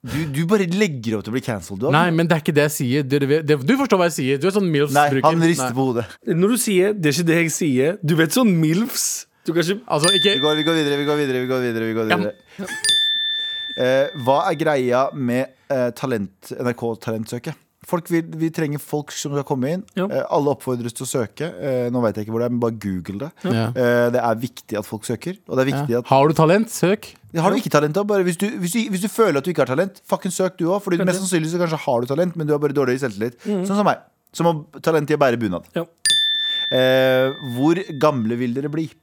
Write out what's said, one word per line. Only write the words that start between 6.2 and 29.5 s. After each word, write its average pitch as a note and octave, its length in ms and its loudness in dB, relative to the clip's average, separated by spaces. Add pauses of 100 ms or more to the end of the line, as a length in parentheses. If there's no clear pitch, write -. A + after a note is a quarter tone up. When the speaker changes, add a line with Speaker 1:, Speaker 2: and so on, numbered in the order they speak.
Speaker 3:
Når F#3 260 2
du A#3 80 -2
sier, G3 320 2
det D#3+ 160 2
er C3 60 0
ikke E3+ 120 0
det E3 120 4
jeg E3 120 0
sier. D3 480 0
Du D#3+ 160 2
vet D#3+ 160 2
sånn A#3+ 240 4
milfs. E3 500 0 (360)
Du E3+ 100 -4
kan E3+ 100 2
ikke F#3+ 220 -2
Speaker 2:
Altså, D#3 260 0
ikke G3 240 2
Speaker 1:
Vi G#3+ 80 -2
går, D3+ 140 2
vi D#3 80 -2
går E3 100 2
videre, C#3+ 240 0
vi D3 80 -2
går D3 140 0
videre, B2+ 200 0
vi B2+ 100 -4
går C3 120 0
videre, A2+ 240 -2
vi A2 80 -2
går A2 140 0
Speaker 2:
Ja. F3 80 2
Speaker 1:
videre. - 180 -2 (1400)
Eh, C3 500 0
hva C3+ 140 4 (120)
er D#3+ 80 -2
greia C3 440 2 (120)
med, B2+ 380 -2 (140)
eh, B2 240 0
talent, A#2 600 -6
N B2+ 140 -6
R A#2+ 80 0
K A#2 220 -4
talentsøket? A2+ 580 -8 (320)
Folk E3+ 240 -4
vil, E3 140 0 (100)
vi D#3+ 160 -2
trenger D3 320 -4
folk D3+ 320 -8
som - 160 -8
skal C#3+ 160 -2
komme C3 240 -2
inn. F#3 120 -4 (120)
Speaker 3:
Ja. F#3 160 -2
Speaker 1:
Eh, C3+ 140 -2 (100)
alle D3 220 2
oppfordres A#2+ 360 -6
til - 140 -10
å - 0 -
søke. C#3+ 460 -4 (100)
Eh, B2+ 220 -2 (100)
nå B2 80 0
vet G#2+ 160 2
jeg G#2 80 -6
ikke A2 80 -8
hvor A#2 80 0
det A#2+ 60 0
er, B2 80 -2
men A#2 80 0
bare A2+ 180 0
Google F#2+ 380 -6
det. C#3+ 80 -8 (160)
Speaker 2:
Ja. A2+ 260 0
Speaker 1:
Eh, A#2+ 400 4
det B2 80 0
er A#2 240 0
viktig - 380 -10
at G#3 80 -8
folk A2 180 -10
søker, E3+ 300 -6 (100)
og - 100 -8
det C3 60 2
er C3+ 80 2
viktig C#3 240 -2
Speaker 2:
Ja. A#2+ 80 0
Speaker 1:
at - 80 -12
Speaker 2:
Har C#3 160 6
du D#3+ 80 2
talent, F3 340 4
søk. - 460 -2 (220)
Speaker 1:
Har E3+ 140 2
du - 60 2
Speaker 2:
Ja. C4 60 -2
Speaker 1:
ikke - 80 -4
talent, D3+ 240 4
da? G3 80 0
Bare G3+ 220 2
hvis F3 120 0
du, G3+ 120 -2 (100)
hvis F3 140 -4
du, A3+ 180 -2
hvis F#3 120 -4
du A3 60 -4
føler G3+ 300 2
at C3+ 60 -4
du F3+ 80 -2